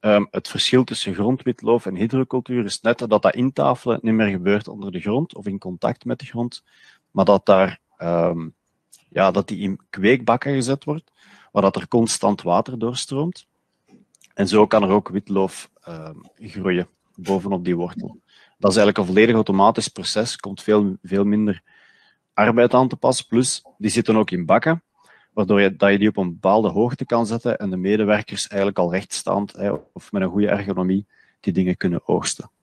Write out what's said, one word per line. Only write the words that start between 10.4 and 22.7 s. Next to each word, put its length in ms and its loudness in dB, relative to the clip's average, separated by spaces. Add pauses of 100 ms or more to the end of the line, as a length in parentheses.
gezet 300 -4
wordt, 260 -8 (420)
waar 100 0
dat 140 2
er 120 -10
constant 540 0
water 360 -2
doorstroomt. 680 -6 (880)
En 140 -2
zo 180 6
kan 160 4
er 60 0
ook 200 2
witloof, 600 -4 (120)
ehm, 340 -16 (200)
groeien 520 -4 (260)
bovenop 500 -4
die 120 0
wortel. 440 -8 (380)
Dat 120 2
is 60 2
eigenlijk 220 4
een 160 -2
volledig 200 6
automatisch 540 2
proces, 480 -6
komt 260 -12
veel, 400 2
veel 220 0
minder 380 -2 (720)
arbeid 400 4